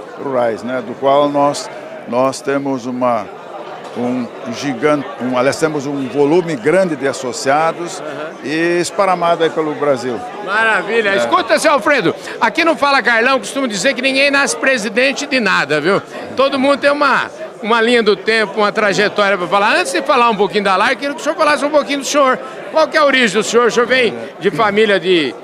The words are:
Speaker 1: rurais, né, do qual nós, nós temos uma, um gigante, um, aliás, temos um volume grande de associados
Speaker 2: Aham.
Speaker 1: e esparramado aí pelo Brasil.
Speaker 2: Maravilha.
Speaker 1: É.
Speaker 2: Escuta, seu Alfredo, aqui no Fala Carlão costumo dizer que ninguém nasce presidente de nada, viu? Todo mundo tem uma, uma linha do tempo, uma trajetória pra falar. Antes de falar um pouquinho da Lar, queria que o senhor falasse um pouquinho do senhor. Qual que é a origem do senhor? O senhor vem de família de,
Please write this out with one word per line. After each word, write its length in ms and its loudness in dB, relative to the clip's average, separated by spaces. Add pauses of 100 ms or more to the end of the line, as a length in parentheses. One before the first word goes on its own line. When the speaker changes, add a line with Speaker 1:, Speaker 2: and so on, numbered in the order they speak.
(240)
Speaker 1:
rurais, 400 0
né, 180 -4
do 120 -10
qual 340 4
nós, 420 0 (380)
nós 320 0
temos 460 -4
uma, 400 -2 (720)
um 280 -2 (280)
gigante, 520 -6 (160)
um, 160 -4
aliás, 220 0
temos 260 -2
um 220 -6
volume 480 0
grande 400 0
de 140 -2
associados 880 -2
Speaker 2:
Aham. 320 -10 (140)
Speaker 1:
e 340 0
esparramado 640 0
aí 60 2
pelo 260 -2
Brasil. 420 0 (280)
Speaker 2:
Maravilha. 640 0
Speaker 1:
É. 80 2
Speaker 2:
Escuta, 420 2
seu 140 2
Alfredo, 420 2 (240)
aqui 240 0
no 120 2
Fala 260 2
Carlão 360 2
costumo 300 -4
dizer 260 0
que 80 -4
ninguém 300 2
nasce 240 2
presidente 720 0
de 120 0
nada, 420 2
viu? 200 2 (340)
Todo 220 2
mundo 220 2
tem 100 2
uma, 400 2 (320)
uma 200 2
linha 200 4
do 140 4
tempo, 420 0
uma 140 2
trajetória 680 2
pra 100 -2
falar. 280 2
Antes 160 0
de 100 0
falar 280 4
um 60 2
pouquinho 280 0
da 140 2
Lar, 180 2
queria 180 -6
que 60 -10
o 40 -12
senhor 120 -2
falasse 280 2
um 60 0
pouquinho 300 0
do 60 -8
senhor. 340 2 (320)
Qual 160 2
que 100 -6
é 40 4
a 40 4
origem 320 4
do 60 2
senhor? 240 4
O 40 2
senhor 140 2
vem 280 2 (260)
de 100 2
família 480 2
de, 460 2